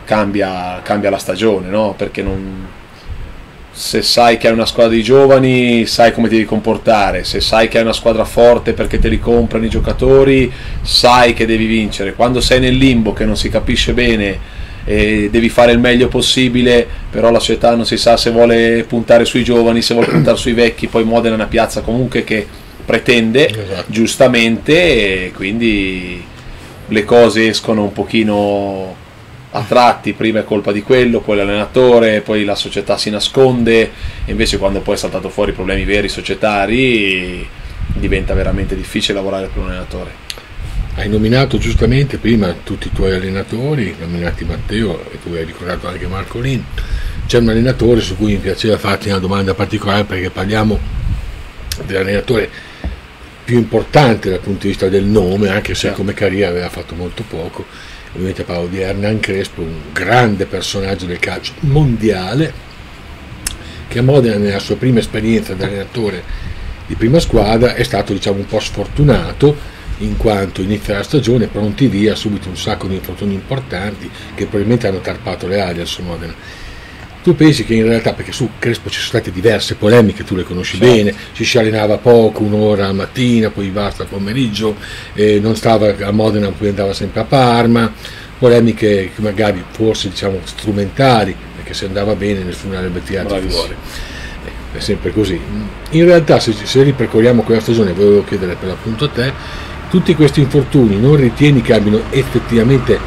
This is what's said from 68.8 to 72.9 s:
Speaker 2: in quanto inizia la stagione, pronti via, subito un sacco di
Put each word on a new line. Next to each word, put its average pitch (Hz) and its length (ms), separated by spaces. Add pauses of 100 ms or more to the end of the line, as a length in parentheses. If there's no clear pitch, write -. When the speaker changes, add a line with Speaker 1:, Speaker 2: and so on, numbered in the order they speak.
Speaker 2:
in 104 180
quanto 98 440
inizia 101 360
la 101 60
stagione, 113 440
pronti 104 400
via, 101 280
subito 98 340
un 90 80
sacco 101 300
di 95 80